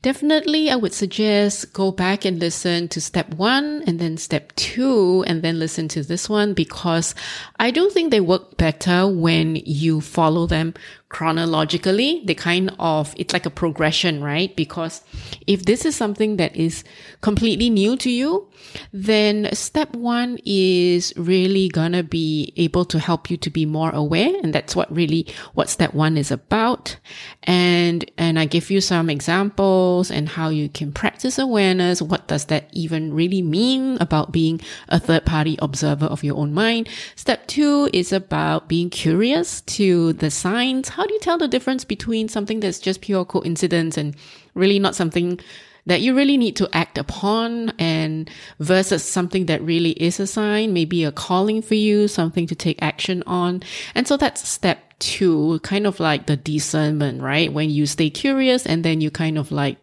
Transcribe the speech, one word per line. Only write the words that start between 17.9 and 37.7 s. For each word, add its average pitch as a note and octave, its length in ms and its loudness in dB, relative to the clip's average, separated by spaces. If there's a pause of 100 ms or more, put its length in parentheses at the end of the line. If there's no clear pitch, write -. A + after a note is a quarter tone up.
to B3+ 120 -2
you, D4 380 0 (460)
then G#3 600 2
step D4+ 420 -4
one A#3+ 500 -2
is F3+ 720 2
really F#3 520 2
gonna E3+ 340 0
be D#3 540 -2
able E3+ 280 2
to E3 140 -2
help E3 320 -2
you E3+ 60 -2
to - 120 -6
be D#3 160 0
more D#3 240 -2
aware. E3 440 2 (100)
And D3+ 100 -2
that's - 220 -4
what - 180 -2
really, D#3+ 340 0 (280)
what - 140 0
step - 260 0
one D#3 200 2
is D3 160 0
about. A3+ 680 -2 (460)
And, F3 760 2
and E3 200 2
I D#3+ 80 2
give D#3+ 240 0
you G3 100 4
some E3+ 300 2
examples F#3 1000 2
and D#3 180 -2
how D#3+ 200 -4
you D3+ 200 0
can D3 220 -6
practice - 480 -4
awareness. F#3 640 2
What E3 260 -2
does D3 180 -2
that D3+ 260 -2
even D#3+ 420 -4
really F3 280 0
mean B3+ 580 0
about D#3 320 0
being D#3+ 300 2 (280)
a E3 100 2
third E3 260 2
party D#3 340 0
observer D3 460 -2
of D3 180 -4
your C#3+ 140 -2
own D3 160 -2
mind? A3+ 340 0 (280)
Step - 320 -4
two C#4+ 440 2